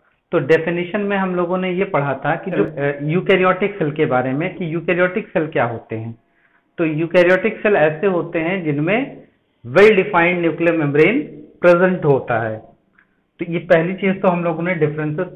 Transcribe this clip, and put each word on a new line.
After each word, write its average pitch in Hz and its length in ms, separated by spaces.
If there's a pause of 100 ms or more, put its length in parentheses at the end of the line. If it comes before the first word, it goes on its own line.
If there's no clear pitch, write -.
(320)
तो 175 80
definition 170 640
में 202 160
हम 185 180
लोगों 175 220
ने 185 140
ये 190 140
पढ़ा 143 280
था 147 220
कि 180 160
जो, 185 140
अ, 143 360
eukaryotic 185 760
cell 147 120
के 151 140
बारे 127 280
में 170 220
कि 165 180
eukaryotic 180 540
cell 160 200
क्या 147 180
होते 113 300
हैं। 113 220 (600)
तो 170 80
eukaryotic 175 720
cell 208 180
ऐसे 156 320
होते 170 320
हैं 175 240
जिनमें 165 600 (440)
well 190 220
defined 175 560
nuclear 165 380
membrane 160 400 (420)
present 175 400
होता 120 420
है। 110 120 (800)
तो 175 100
ये 165 100
पहली 170 340
चीज 190 280
तो 196 60
हम 175 160
लोगों 170 200
ने 180 120
differences 151 600